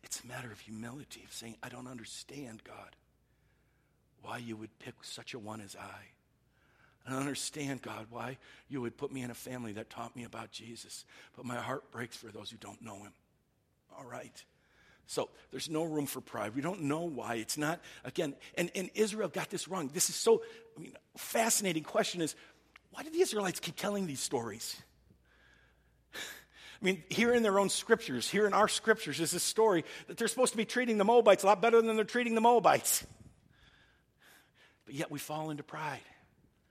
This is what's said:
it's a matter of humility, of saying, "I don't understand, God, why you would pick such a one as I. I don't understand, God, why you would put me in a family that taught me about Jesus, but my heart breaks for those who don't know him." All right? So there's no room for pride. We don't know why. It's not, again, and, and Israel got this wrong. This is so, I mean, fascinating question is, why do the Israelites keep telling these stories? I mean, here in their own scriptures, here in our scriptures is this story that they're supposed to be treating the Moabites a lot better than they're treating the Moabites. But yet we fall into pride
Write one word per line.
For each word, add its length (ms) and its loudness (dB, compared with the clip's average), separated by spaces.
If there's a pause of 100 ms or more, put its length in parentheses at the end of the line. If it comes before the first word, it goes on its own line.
it's 200 -10
a 40 -20
matter 220 -12
of 120 -16
humility, 640 -12
of 80 -20
saying, 280 -14
"I 60 -12
don't 200 -14
understand, 760 -14
God, 320 -20 (1300)
why 160 -10
you 180 -8
would 240 -14
pick 220 -14
such 320 -14
a 60 -10
one 200 -10
as 160 -16
I. 240 -14 (1040)
I 40 -10
don't 100 -4
understand, 600 -6
God, 280 -10
why 280 -10 (320)
you 120 -6
would 160 -6
put 140 -6
me 100 -8
in 100 -8
a 40 -12
family 380 -10
that 160 -10
taught 260 -12
me 80 -12
about 280 -14
Jesus, 520 -16 (320)
but 100 -14
my 120 -4
heart 340 -6
breaks 240 -10
for 120 -16
those 220 -14
who 80 -14
don't 240 -18
know 220 -14
him." 100 -20 (840)
All 80 -14
right? 380 -14 (640)
So 220 -4 (220)
there's 180 -8
no 140 0
room 220 0
for 160 -6
pride. 340 -6
We 60 -4
don't 220 -4
know 180 0
why. 340 -4
It's 220 -4
not, 240 -2 (240)
again, 280 -4 (240)
and, 180 0
and 180 -4
Israel 360 0
got 200 -6
this 180 -6
wrong. 260 -4
This 160 2
is 60 -6
so, 260 6 (360)
I 40 -12
mean, 120 -14 (240)
fascinating 680 2
question 380 0
is, 140 0 (560)
why 120 -12
do 60 -14
the 120 4
Israelites 380 0
keep 160 -6
telling 320 -2
these 140 -6
stories? 600 -4 (1300)
I 720 -10
mean, 240 2
here 240 4
in 80 6
their 160 4
own 120 6
scriptures, 600 2
here 160 4
in 80 2
our 140 8
scriptures 520 0
is 120 0
this 120 -2
story 400 4 (240)
that 100 -12
they're 100 2
supposed 260 2
to 40 -10
be 80 2
treating 340 2
the 60 6
Moabites 380 10
a 40 2
lot 120 8
better 220 8
than 140 2
they're 100 2
treating 300 2
the 60 4
Moabites. 640 6 (1800)
But 80 -16
yet 160 -4
we 80 -8
fall 320 -6
into 140 -6
pride 380 -8 (680)